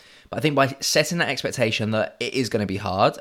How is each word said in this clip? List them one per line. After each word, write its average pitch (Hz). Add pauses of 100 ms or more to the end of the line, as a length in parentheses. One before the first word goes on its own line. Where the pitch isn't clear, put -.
(300)
But 98
I -
think 147
by 135
setting 170
that 131
expectation 113
that 107
it 120
is 120
gonna 104
be 95
hard, 101